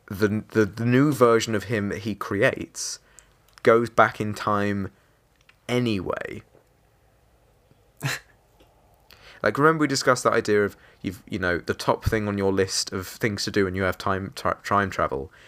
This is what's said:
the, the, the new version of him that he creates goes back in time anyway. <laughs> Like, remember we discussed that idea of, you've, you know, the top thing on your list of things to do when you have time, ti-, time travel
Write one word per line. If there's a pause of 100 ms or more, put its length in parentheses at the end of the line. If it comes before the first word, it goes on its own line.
(100)
the,
the,
the
new
version
of
him
that
he
creates (640)
goes
back
in
time (800)
anyway. (1600)
<laughs> (1300)
Like,
remember
we
discussed
that
idea
of, (280)
you've,
you
know,
the
top
thing
on
your
list
of
things
to
do
when
you
have
time,
ti-, (160)
time
travel (180)